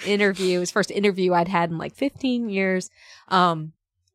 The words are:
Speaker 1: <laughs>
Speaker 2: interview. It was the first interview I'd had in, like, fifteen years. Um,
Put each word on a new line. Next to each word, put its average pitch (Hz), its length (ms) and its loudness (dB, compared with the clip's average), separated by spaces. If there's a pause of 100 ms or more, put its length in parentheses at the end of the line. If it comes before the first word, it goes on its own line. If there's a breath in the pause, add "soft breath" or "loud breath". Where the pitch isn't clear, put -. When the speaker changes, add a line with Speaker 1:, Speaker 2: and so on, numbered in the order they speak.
Speaker 1:
<laughs> - 40 -10
Speaker 2:
interview. 190 520 2
It - 20 0
was 175 100 -4
the - 40 -6
first 196 160 0
interview 190 420 0
I'd 170 160 2
had 170 220 0
in, 165 80 -4
like, - 180 -10
fifteen 247 540 -2
years. 190 400 -2 (380 soft breath)
Um, 170 440 2 (420)